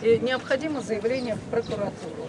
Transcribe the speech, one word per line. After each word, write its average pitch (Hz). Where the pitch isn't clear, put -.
э, 226
необходимо 262
заявление 220
в -
прокуратуру. 202